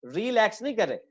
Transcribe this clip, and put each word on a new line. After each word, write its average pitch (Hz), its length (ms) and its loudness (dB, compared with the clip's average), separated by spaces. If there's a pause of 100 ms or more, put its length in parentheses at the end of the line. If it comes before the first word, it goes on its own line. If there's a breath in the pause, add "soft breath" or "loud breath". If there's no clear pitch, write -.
रिलैक्स 214 580 0
नहीं 269 140 -4
कर 214 140 2
रहे 170 100 -4 (120)